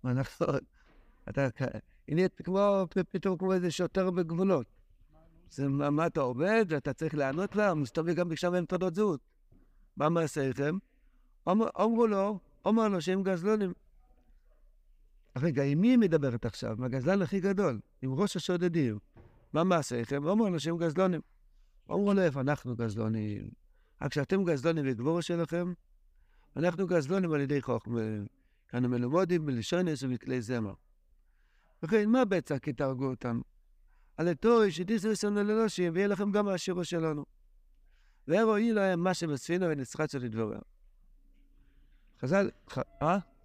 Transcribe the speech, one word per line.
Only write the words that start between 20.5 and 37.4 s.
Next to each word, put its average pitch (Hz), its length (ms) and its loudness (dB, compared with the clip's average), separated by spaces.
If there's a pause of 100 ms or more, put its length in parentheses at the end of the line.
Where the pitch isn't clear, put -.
שהם 165 180 -4
גזלונים. 170 440 0 (680)
אמרו 202 220 2
לו, 196 80 4
"איפה 143 200 0
אנחנו 127 340 -2
גזלונים? 110 760 -4 (520)
רק 143 120 -4
שאתם 190 300 0
גזלונים 160 420 0
בגבורה 135 360 0
שלכם, 175 520 -4 (840)
אנחנו 175 300 0
גזלונים 170 440 2
על 147 100 0
ידי 139 200 0
חוכמה, 117 400 -2 (720)
אנו 123 160 0
מלומדים 156 560 0
בלשונס 143 580 -2
ובכלי 127 380 -4
זמר." 110 320 -4 (1120)
לכן, 208 260 2
מה 247 160 6
בצע 160 340 0
כי 147 140 -4
תהרגו 135 320 -2
אותם? 120 360 -2 (760)
"על 165 100 0
התורה 214 440 4
שתישאו 190 440 0
שונא 208 240 0
ללושים, 208 540 0
ויהיה 196 140 2
לכם 202 240 0
גם 208 160 2
השירו 180 380 -2
שלנו." 160 400 -2 (1000)